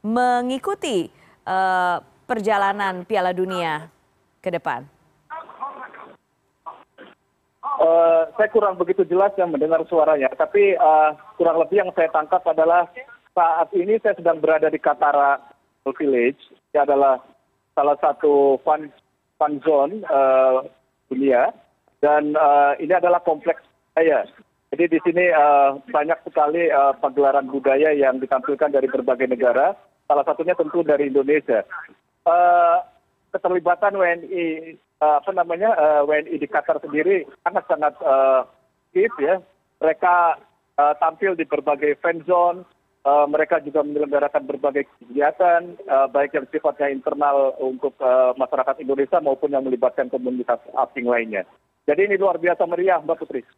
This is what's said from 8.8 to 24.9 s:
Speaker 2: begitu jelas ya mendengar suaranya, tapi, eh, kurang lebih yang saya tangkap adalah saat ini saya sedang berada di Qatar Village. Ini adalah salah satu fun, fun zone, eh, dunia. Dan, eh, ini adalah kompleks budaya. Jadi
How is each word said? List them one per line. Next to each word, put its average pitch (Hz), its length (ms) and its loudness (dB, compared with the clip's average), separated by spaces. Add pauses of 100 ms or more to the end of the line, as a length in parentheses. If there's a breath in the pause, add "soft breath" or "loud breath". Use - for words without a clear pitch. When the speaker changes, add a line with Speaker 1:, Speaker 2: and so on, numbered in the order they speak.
Speaker 2:
begitu 180 240 -2
jelas 185 320 0
ya 185 100 0
mendengar 160 400 -2
suaranya, 151 480 2
tapi, 196 400 2
eh, 156 360 4 (260)
kurang 165 260 2
lebih 185 220 0
yang 180 100 -8
saya 160 160 0
tangkap 160 380 -2
adalah 170 400 2 (480)
saat 165 400 0
ini 202 260 0
saya 208 160 0
sedang 165 220 0
berada 156 320 0
di 156 80 -6
Qatar 147 360 0 (680)
Village. 135 580 -2 (320)
Ini 147 60 2
adalah 139 420 2 (540)
salah 143 260 0
satu 143 540 2 (100)
fun, 151 220 -2 (480)
fun 151 260 -2
zone, 156 400 0
eh, 131 560 2 (480)
dunia. 135 480 0 (480)
Dan, 147 320 2
eh, 156 480 2
ini 156 80 -4
adalah 175 320 2
kompleks 160 400 -4
budaya. 147 640 -2 (480)
Jadi 160 160 0